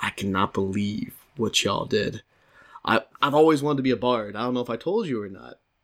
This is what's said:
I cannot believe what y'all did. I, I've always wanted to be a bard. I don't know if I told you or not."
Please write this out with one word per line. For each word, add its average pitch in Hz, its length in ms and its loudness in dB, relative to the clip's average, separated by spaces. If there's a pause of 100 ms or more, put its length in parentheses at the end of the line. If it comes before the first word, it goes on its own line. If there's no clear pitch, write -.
I 101 80 -2
cannot 98 420 -2
believe 101 640 -4 (220)
what 107 260 0
y'all - 240 -2
did. - 360 -2 (640)
I, - 180 2 (200)
I've 139 120 2
always 156 280 6
wanted 147 140 0
to 135 80 -2
be 131 80 2
a 113 40 2
bard. 110 380 0
I 107 80 -6
don't 123 120 -2
know 123 80 0
if 117 80 -6
I 113 60 -2
told 196 300 -2
you 117 160 -2
or 101 60 -8
not." 95 320 -16 (240)